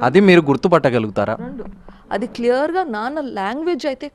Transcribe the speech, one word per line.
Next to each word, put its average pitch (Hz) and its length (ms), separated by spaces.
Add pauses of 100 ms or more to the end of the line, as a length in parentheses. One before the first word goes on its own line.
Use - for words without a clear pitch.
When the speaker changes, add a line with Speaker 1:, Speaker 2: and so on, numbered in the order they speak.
Speaker 1:
అది 131 180
మీరు 185 220
గుర్తుపట్టగలుగుతారా? 123 1000
Speaker 2:
రెండు, 247 260 (460)
అది 208 160
క్లియర్గా 277 560
నాన్న 262 380
లాంగ్వేజ్ 262 640
అయితే 277 300